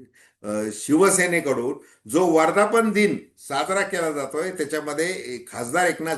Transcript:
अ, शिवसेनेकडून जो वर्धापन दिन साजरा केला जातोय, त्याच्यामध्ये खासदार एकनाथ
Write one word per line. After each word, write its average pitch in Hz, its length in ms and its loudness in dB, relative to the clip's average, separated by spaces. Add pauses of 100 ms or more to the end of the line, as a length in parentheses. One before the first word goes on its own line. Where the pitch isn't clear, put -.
(420)
अ, 104 60 -8 (240)
शिवसेनेकडून 156 1400 0
जो 170 160 4
वर्धापन 202 640 4
दिन 196 280 2 (200)
साजरा 156 420 -2
केला 185 300 -2
जातोय, 147 400 -4
त्याच्यामध्ये 147 880 -4 (140)
खासदार 127 340 -2
एकनाथ 160 320 -2